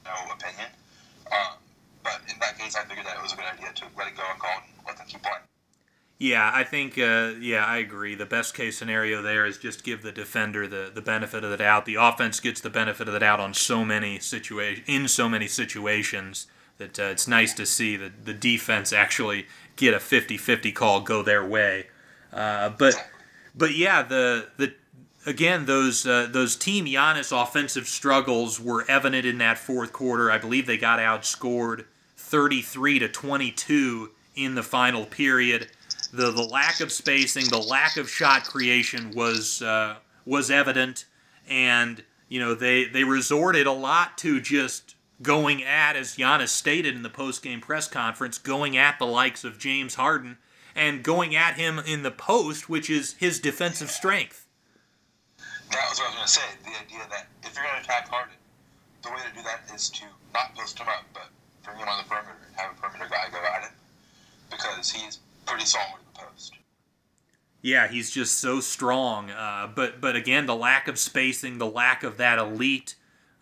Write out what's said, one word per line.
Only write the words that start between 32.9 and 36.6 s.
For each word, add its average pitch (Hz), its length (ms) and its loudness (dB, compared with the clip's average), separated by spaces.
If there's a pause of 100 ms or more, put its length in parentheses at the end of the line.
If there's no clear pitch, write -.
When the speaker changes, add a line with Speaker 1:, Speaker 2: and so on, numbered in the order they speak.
Speaker 2:
to 113 100 2
twenty-two 135 1000 0 (240)
in 135 220 -4
the 117 80 -2
final 123 400 2
period. 123 640 2 (400)
The, 123 200 2
the 117 120 0
lack 139 380 0